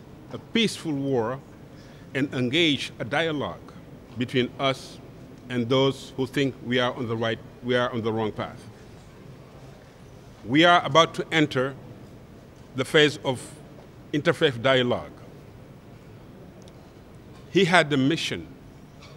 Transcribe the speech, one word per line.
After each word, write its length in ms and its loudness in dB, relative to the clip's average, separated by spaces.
a 60 -10
peaceful 540 0
war 460 0
and 200 -2
engage 640 0
a 60 -8
dialogue 560 -2
between 420 0
us 400 -4
and 180 -2
those 480 2
who 100 -2
think 280 0
we 140 0
are 160 2
on 120 -6
the 100 -2
right, 220 -2
we 140 2
are 160 2
on 100 -4
the 100 0
wrong 200 -2
path. 280 -8
We 200 6
are 200 8
about 300 4
to 180 -4
enter 420 0
the 80 -2
phase 400 4
of 160 -2
interfaith 500 0
dialogue. 500 2
He 140 4
had 260 6
the 60 0
mission 500 0